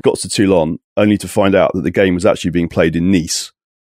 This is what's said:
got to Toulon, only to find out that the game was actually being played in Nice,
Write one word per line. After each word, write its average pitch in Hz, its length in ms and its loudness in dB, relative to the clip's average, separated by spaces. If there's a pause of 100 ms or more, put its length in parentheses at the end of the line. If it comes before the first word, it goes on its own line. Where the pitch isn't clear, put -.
got - 140 0
to - 100 -10
Toulon, 90 500 0 (180)
only 104 220 2
to 92 100 -10
find 98 260 0
out 92 200 2
that 90 80 -4
the 87 80 -4
game 95 240 2
was 87 120 0
actually - 240 0
being 85 180 -2
played 82 280 0
in 87 140 0
Nice, - 420 -2 (280)